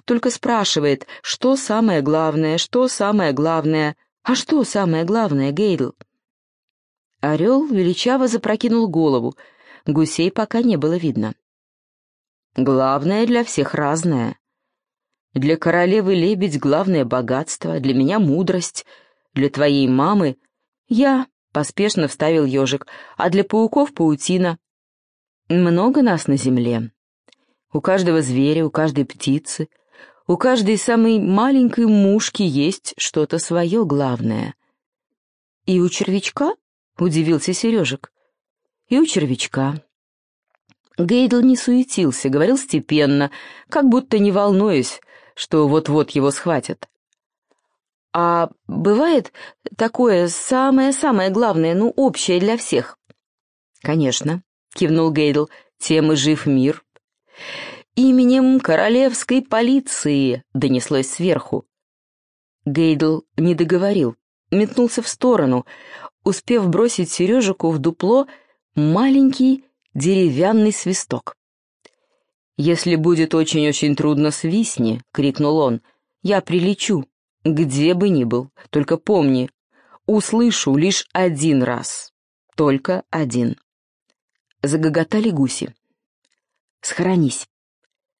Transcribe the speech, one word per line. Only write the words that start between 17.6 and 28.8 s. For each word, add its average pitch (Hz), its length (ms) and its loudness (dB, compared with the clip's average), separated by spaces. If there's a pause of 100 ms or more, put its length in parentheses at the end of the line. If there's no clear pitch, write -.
для 135 140 -2
меня — 135 260 0
мудрость, 175 640 -2 (480)
для 139 160 0
твоей 139 380 2
мамы — 143 480 2 (540)
я», 262 380 2 (260)
поспешно 165 560 -2
вставил 156 340 0
ёжик, 135 440 -2 (280)
«а - 140 -2
для 196 160 2
пауков — 226 480 0
паутина. 165 640 -2 (880)
Много 180 540 2
нас 196 260 0
на 139 80 2
земле. 120 560 -2 (800)
У 151 80 -4
каждого 175 420 2
зверя, 139 440 0
у 147 40 -4
каждой 147 360 -2